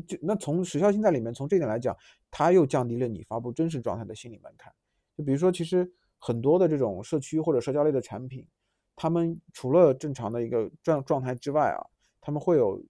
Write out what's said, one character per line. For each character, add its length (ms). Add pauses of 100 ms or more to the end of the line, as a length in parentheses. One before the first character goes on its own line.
就， 220
那 140
从 280
时 140
效 140
性 100
在 80
里 100
面， 140
从 140
这 100
点 100
来 100
讲， 180 (340)
它 220
又 120
降 220
低 120
了 100
你 160
发 160
布 100
真 180
实 120
状 180
态 60
的 100
心 160
理 80
门 180
槛。 160 (440)
就 80
比 80
如 60
说， 120
其 140
实 260 (280)
很 220
多 180
的 100
这 100
种 240
社 160
区 220
或 120
者 80
社 120
交 100
类 80
的 100
产 280
品， 180 (480)
他 160
们 280 (140)
除 200
了 200
正 220
常 160
的 120
一 60
个 220 (120)
状-， 220
状 160
态 140
之 160
外 200
啊， 100 (400)
他 100
们 100
会 160
有， 340